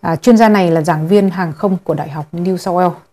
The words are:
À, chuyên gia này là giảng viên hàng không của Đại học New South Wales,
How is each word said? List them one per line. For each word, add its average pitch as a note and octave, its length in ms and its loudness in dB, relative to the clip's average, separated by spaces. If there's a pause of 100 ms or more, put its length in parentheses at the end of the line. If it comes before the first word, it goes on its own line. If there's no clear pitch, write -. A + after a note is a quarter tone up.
À, E3 140 -4
chuyên A#3 220 4
gia A3 120 6
này F#3 220 2
là E3 100 2
giảng D#3 260 -2
viên G3 220 4
hàng E3+ 240 -6
không F#3+ 300 -2
của D#3+ 100 -4
Đại D3+ 160 -6
học D3 240 -10
New F3 240 -4
South F3 180 -6
Wales, F3+ 160 0 (220)